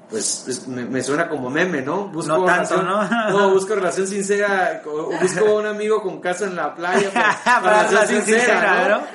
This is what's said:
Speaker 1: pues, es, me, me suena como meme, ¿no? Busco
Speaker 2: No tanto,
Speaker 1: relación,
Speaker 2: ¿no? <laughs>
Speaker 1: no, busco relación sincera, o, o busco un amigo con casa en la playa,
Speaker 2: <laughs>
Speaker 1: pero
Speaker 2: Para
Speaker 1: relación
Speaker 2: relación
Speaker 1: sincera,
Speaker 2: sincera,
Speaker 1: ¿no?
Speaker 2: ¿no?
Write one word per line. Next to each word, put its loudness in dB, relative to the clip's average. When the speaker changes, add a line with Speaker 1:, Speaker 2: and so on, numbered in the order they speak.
Speaker 1:
pues, -6
es, -8
me, -8
me -4
suena -2
como -6
meme, 0
¿no? -4
Busco -2
Speaker 2:
No 0
tanto, 0
Speaker 1:
relación, 0
Speaker 2:
¿no? -2
<laughs> -
Speaker 1:
no, 4
busco 0
relación -2
sincera, 0
o, -10
o -4
busco 2
un -2
amigo -2
con -6
casa -2
en -4
la -4
playa, 0
Speaker 2:
<laughs> -10
Speaker 1:
pero 2
Speaker 2:
Para 4
Speaker 1:
relación 0
Speaker 2:
relación 4
Speaker 1:
sincera, 4
Speaker 2:
sincera, 2
Speaker 1:
¿no? 2
Speaker 2:
¿no? -8